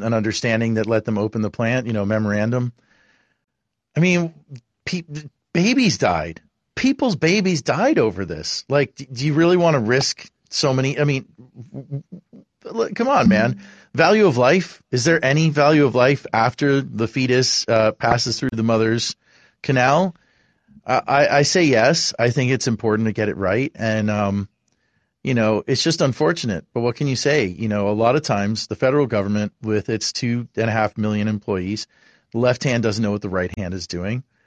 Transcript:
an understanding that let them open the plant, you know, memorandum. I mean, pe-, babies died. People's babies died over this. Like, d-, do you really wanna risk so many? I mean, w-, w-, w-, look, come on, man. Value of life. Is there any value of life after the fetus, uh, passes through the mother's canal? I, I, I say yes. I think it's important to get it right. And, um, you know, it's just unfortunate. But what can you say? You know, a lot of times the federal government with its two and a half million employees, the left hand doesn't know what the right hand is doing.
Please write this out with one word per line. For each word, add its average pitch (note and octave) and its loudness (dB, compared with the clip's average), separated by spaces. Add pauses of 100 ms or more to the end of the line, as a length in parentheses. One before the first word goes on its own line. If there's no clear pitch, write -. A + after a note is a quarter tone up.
an A2+ -2
understanding A2+ 0
that A2 0
let A2 0
them A2 -2
open G#2+ -2
the G#2 -2
plant, A#2+ -2
you A#2 -4
know, G#2 -2
memorandum. A2 0 (1200)
I D3+ 2
mean, F3 2 (500)
pe-, F3+ -6 (500)
babies A3 2
died. E2 -2 (340)
People's C4 0
babies F3 0
died G#3 0
over G2+ 0
this. D#2+ -10
Like, C#3 0
d-, C3+ -16
do B2+ -6
you D3+ 0
really E3+ 4
wanna E3 2
risk A#2+ 0 (220)
so C3+ 0
many? C3 -2
I D3 2
mean, C#3 -2 (140)
w-, B2 -20
w-, C#3 -12
w-, - -20 (200)
look, - -4
come A#3 -2
on, C#4 2
man. A#2 2 (320)
Value G3 6
of B2+ 2
life. D3 2
Is B2 -2
there E3 2
any D#3 4
value D3 4
of A#2 0
life B2+ 2
after B2 0
the A2+ -4
fetus, B2+ 0
uh, A2 4
passes A#2+ -2
through C3 -4
the A2+ -4
mother's A2+ 0 (480)
canal? C#3+ 2 (680)
I, F#2 0
I, C#3 2
I C#3+ 6
say F3 2
yes. C3+ 2
I A#2+ 2
think B2+ 0
it's B2+ -2
important A2 0
to G#2+ -2
get G#2+ -2
it - -6
right. G2 -2
And, A2 -2
um, G2+ -2 (760)
you C3 -2
know, A2 0
it's B2 -2
just E3 0
unfortunate. C#3 -2
But A#2+ -4
what A#2 -2
can D3 -4
you C3 -2
say? C#3 0
You F#2+ -6
know, G#2 -2
a - 0
lot A#2 2
of D#3 0
times G#2 -2
the G#2+ -6
federal C3+ 0
government G#2 -2 (100)
with G#2+ -2
its A2 -4
two A#2+ -4
and A2+ 0
a - -2
half G#2+ 0
million G#2+ 0
employees, G2+ -4 (440)
the A2 -6
left A#2+ 0
hand A#2+ 0
doesn't A2 0
know G#2 0
what G#2 -4
the G2+ -8
right F2+ -2
hand F#2 -8
is F#2 -10
doing. G2+ -6 (240)